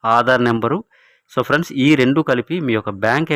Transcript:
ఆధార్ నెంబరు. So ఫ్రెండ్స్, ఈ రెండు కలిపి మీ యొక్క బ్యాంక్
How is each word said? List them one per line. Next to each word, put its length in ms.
ఆధార్ 320
నెంబరు. 300
So 140
ఫ్రెండ్స్, 260
ఈ 20
రెండు 180
కలిపి 260
మీ 120
యొక్క 140
బ్యాంక్ 280